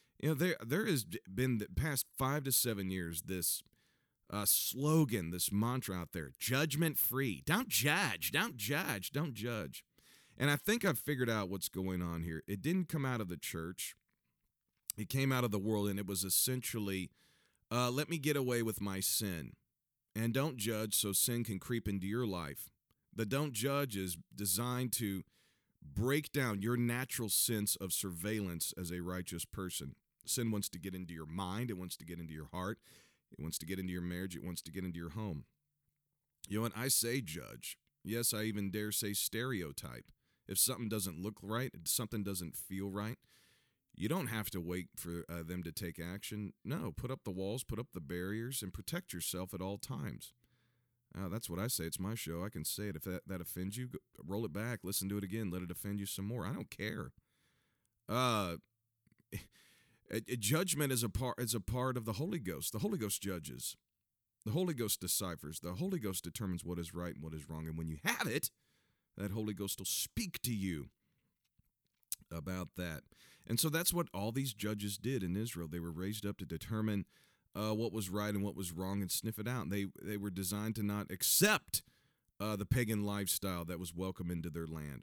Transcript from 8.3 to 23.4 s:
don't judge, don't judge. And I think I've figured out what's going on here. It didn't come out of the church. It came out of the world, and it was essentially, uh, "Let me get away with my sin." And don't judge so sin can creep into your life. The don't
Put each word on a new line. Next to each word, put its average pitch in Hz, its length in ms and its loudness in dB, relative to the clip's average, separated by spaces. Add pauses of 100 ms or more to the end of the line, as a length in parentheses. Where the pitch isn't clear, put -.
don't 185 240 2
judge, 117 540 0
don't 143 240 0
judge. 104 500 -4 (520)
And 143 140 4
I 143 60 6
think 226 280 2
I've 151 140 4
figured 127 320 2
out 104 180 2
what's 95 200 -2
going 92 340 2
on 85 200 0
here. 80 240 -2
It 98 160 -2
didn't 175 260 2
come 147 160 0
out 127 160 2
of 95 80 -2
the 85 80 -4
church. - 600 -6 (1000)
It 107 120 -4
came 135 240 2
out 127 120 4
of 110 60 4
the 104 80 2
world, 101 300 2
and 98 100 0
it 101 80 -4
was 95 180 0
essentially, 101 840 2 (600)
uh, 123 200 4
"Let 139 180 0
me 165 100 0
get 143 180 4
away 123 260 4
with 110 180 2
my 98 200 0
sin." 87 540 0 (600)
And 113 200 2
don't 127 220 2
judge 110 400 0
so 101 160 2
sin 120 320 4
can 101 160 -2
creep 117 260 -2
into 98 200 0
your 117 200 2
life. 82 440 -4 (440)
The 110 120 2
don't 139 260 2